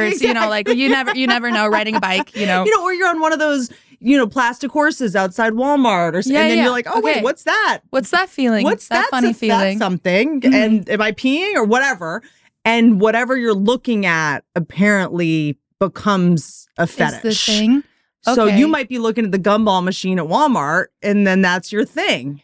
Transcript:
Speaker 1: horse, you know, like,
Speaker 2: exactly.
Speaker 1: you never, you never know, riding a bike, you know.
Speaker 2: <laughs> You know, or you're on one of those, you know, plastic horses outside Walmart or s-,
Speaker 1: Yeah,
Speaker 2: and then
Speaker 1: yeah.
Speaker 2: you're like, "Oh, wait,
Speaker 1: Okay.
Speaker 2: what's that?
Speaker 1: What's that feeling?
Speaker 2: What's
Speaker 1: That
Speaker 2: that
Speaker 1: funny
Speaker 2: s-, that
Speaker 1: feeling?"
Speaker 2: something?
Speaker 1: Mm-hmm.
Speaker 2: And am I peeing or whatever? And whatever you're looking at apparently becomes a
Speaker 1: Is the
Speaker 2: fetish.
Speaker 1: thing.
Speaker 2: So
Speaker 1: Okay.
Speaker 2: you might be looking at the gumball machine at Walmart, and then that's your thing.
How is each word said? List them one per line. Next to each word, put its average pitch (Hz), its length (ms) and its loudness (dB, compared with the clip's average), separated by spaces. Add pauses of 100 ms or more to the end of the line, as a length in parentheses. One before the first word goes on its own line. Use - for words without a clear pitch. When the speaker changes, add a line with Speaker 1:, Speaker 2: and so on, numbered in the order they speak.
(120)
Speaker 1:
horse, 370 100 -4
you 247 120 2
know, 220 160 -2
like, 214 180 -4
Speaker 2:
exactly. 247 160 2
Speaker 1:
you 269 60 2
never, 262 260 0
you 262 100 -2
never 240 240 0
know, 214 180 0
riding 214 280 -2
a 202 60 0
bike, 190 340 -4
you 208 100 -4
know. 185 180 0
Speaker 2:
<laughs> 403 40 0
You 440 80 2
know, 359 80 0
or 370 100 -2
you're 359 140 -2
on 330 140 -2
one 311 100 2
of 302 80 -2
those, 285 320 -2 (300)
you 277 160 4
know, 247 100 2
plastic 240 440 -2
horses 277 440 0
outside 208 380 0
Walmart 226 600 2
or 175 40 -2
s-, 233 100 -2
Speaker 1:
Yeah, 285 140 2
Speaker 2:
and 311 100 4
then 226 60 2
Speaker 1:
yeah. - 80 4
Speaker 2:
you're 247 80 2
like, 240 200 -4
"Oh, 466 80 0
wait, 311 120 0
Speaker 1:
Okay. 233 100 -2
Speaker 2:
what's 262 220 -4
that? 349 340 0 (120)
Speaker 1:
What's - 200 -4
that 359 180 0
feeling? 240 360 0
Speaker 2:
What's 440 240 -2
Speaker 1:
That - 140 0
Speaker 2:
that 466 60 -2
Speaker 1:
funny 247 200 0
Speaker 2:
s-, 220 60 -2
that - 40 -14
Speaker 1:
feeling?" 202 380 0
Speaker 2:
something? 202 640 0
Speaker 1:
Mm-hmm. 160 120 4
Speaker 2:
And 214 360 2
am 208 120 0
I 214 120 -2
peeing 349 420 -2
or 247 80 0
whatever? 214 580 0 (440)
And 233 360 4
whatever 233 360 2
you're 226 160 0
looking 208 520 0
at 160 380 -2 (120)
apparently 170 1000 -2 (220)
becomes 180 880 -2 (100)
a 170 60 0
Speaker 1:
Is - 120 -4
the 165 100 0
Speaker 2:
fetish. 214 400 -4
Speaker 1:
thing. 220 380 2 (400)
Speaker 2:
So 233 240 2
Speaker 1:
Okay. 208 120 4
Speaker 2:
you 294 80 6
might 285 220 -2
be 247 100 -6
looking 226 240 0
at 190 80 -2
the 196 80 0
gumball 202 420 2
machine 185 380 -2
at 151 60 -4
Walmart, 180 640 0 (140)
and 202 240 2
then 190 160 2
that's 185 300 0
your 208 140 -2
thing. 143 580 -4